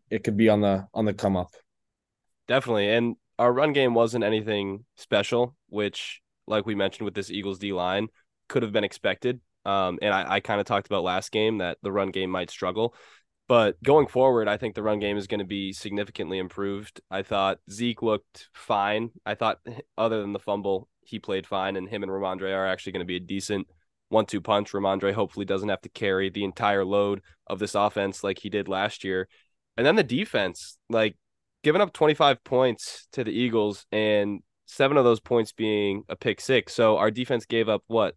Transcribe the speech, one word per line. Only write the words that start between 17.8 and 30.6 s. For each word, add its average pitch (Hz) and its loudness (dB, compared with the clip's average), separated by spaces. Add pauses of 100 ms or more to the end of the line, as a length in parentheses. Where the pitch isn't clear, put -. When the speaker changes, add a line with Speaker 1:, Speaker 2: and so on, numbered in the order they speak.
Speaker 2:
looked - -4
fine. 107 -2 (140)
I 107 -4
thought, 113 -2
<laughs> 120 -16
other 110 0
than 101 -6
the 101 -6
fumble, 98 -4 (120)
he - -14
played 98 -6
fine, 98 -4
and 92 -8
him 101 -6
and 95 -6
Ramondre 95 -4
are 95 -2
actually 95 -4
gonna 90 -6
be 90 -4
a 92 -4
decent 95 -6 (420)
one-two 107 2
punch. 104 0
Rhamondre 98 0
hopefully 101 -4
doesn't 98 -2
have 95 -2
to - -18
carry 98 -2
the 98 -4
entire 98 0
load 101 0 (240)
of 98 -6
this 101 -4
offense 101 0
like 98 -2
he 101 -12
did 98 -2
last 95 -4
year. 95 -4 (500)
And 120 2
then 175 6
the 208 4
defense, 117 -4 (140)